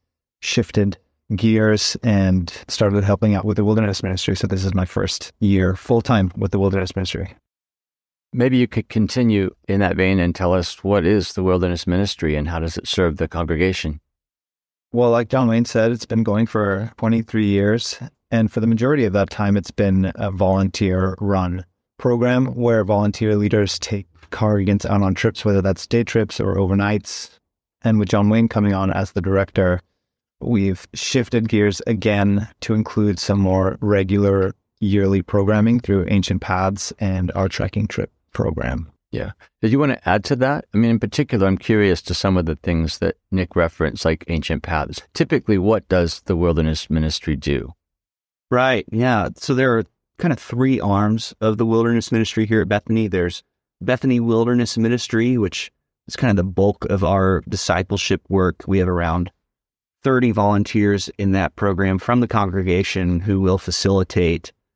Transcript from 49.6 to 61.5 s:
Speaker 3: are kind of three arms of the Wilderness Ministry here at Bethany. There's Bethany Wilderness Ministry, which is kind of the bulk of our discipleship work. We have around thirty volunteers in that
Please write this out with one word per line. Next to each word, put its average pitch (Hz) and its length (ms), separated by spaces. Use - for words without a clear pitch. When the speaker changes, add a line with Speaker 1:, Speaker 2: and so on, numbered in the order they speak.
Speaker 3:
are 104 60
kind 170 120
of 123 60
three 127 420
arms 104 640
of 110 160
the 113 80
Wilderness 113 460
Ministry 110 340
here 107 160
at 87 80
Bethany. 110 380
There's 90 340
Bethany 127 380
Wilderness 117 580
Ministry, 117 600
which - 340
is - 120
kind 131 120
of 101 60
the 92 80
bulk 98 460
of 95 120
our 95 460
discipleship 95 800
work. 92 400
We 98 120
have 90 100
around 87 420
thirty 127 280
volunteers 101 840
in 98 140
that 95 240